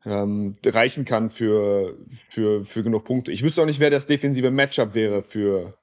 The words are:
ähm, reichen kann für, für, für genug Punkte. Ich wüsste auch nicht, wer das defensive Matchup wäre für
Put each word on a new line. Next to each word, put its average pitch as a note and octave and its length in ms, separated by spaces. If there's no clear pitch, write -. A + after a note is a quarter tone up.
ähm, G2+ 480
reichen A#2 400
kann A2+ 240
für, G2+ 680
für, G#2 340
für - 180
genug A2 220
Punkte. B2+ 280
Ich G2 100
wüsste D#3+ 200
auch D#3 40
nicht, D3 140
wer D3 100
das C#3+ 160
defensive C#3 440
Matchup C3 440
wäre G#2 280
für G2 600